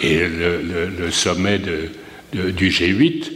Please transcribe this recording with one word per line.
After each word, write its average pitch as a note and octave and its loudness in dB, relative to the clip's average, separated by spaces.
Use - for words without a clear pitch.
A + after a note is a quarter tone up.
Et D#2+ 2
le, E2+ 0
le, E2+ -2
le F2+ -4
sommet F#2 2
de, E2 -4
de, F#2 -2
du F#2 2
G F2 2
huit B2+ 2